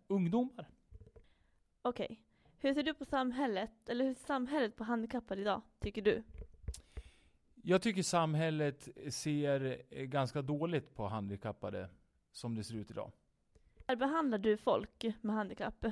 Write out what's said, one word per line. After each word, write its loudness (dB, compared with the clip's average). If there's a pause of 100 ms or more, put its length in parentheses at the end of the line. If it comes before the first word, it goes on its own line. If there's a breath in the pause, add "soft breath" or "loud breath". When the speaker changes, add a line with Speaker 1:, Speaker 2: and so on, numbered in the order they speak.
Speaker 1:
ungdomar. 0 (1120 soft breath)
Speaker 2:
Okej. -2 (380 soft breath)
Hur 2
ser 2
du 2
på -8
samhället, -2
eller 2
hur 2
ser -12
samhället 0
på -6
handikappade -2
idag, 0 (180)
tycker -6
du? 6 (1300 loud breath)
Speaker 1:
Jag 4
tycker 2
samhället 2 (200)
ser, 0
eh, -8
ganska 0
dåligt -2
på -2
handikappade -4 (420)
som -4
det -4
ser -8
ut -8
idag. -6 (760)
Speaker 2:
Hur 4
behandlar 2
du 4
folk 0 (160)
med 0
handikapp? -4